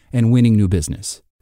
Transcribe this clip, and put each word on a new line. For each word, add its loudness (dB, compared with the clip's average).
and 0
winning 4
new 2
business. -6